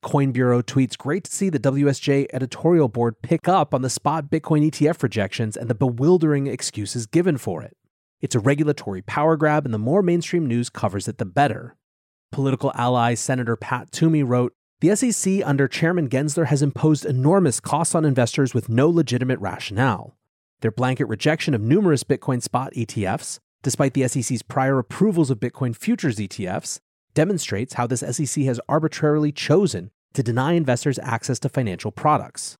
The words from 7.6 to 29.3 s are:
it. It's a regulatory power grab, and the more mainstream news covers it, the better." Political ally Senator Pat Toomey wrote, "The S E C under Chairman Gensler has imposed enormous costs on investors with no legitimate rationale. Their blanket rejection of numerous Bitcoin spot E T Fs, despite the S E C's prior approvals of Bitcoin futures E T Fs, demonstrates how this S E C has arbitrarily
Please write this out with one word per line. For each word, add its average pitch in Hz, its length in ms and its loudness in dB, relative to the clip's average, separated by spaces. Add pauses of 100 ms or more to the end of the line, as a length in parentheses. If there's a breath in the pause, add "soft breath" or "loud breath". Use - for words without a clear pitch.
it. - 140 -18 (440)
It's - 160 -2
a 117 40 2
regulatory 139 600 0
power 156 340 0
grab, 151 280 2
and 120 100 -2
the 110 40 -2
more 135 240 2
mainstream 170 440 0
news 120 240 -2
covers 98 380 -4
it, 110 100 -8
the 120 60 -4
better." 123 520 -2 (540)
Political 135 440 -2
ally 120 400 2
Senator 120 420 -2
Pat - 340 -6
Toomey 160 320 2
wrote, 123 300 2 (280)
"The 165 100 6
S 208 120 2
E 254 80 2
C 190 320 0
under 139 240 2
Chairman 165 420 0
Gensler 143 380 0
has 139 160 2
imposed 147 420 2
enormous 147 540 2
costs - 360 -2
on 165 100 4
investors 139 500 2
with 120 140 0
no 123 200 4
legitimate 127 520 0
rationale. 98 760 -4 (440)
Their 113 100 0
blanket 127 360 -2
rejection 151 480 0
of 107 80 0
numerous 156 420 4
Bitcoin 127 360 -2
spot 123 340 -4
E 120 100 -2
T 107 200 -4
Fs, 101 360 -6 (220)
despite 135 320 0
the 135 100 2
S 127 120 -2
E 131 60 -2
C's 117 200 -4
prior 135 360 0
approvals 170 520 0
of 117 100 0
Bitcoin 123 340 -4
futures 139 460 -2
E 98 80 -4
T - 180 -8
Fs, - 320 -6 (360)
demonstrates 151 600 0
how 120 120 0
this 120 160 -2
S - 180 -6
E 147 60 0
C 139 180 -2
has 123 240 0
arbitrarily 151 640 0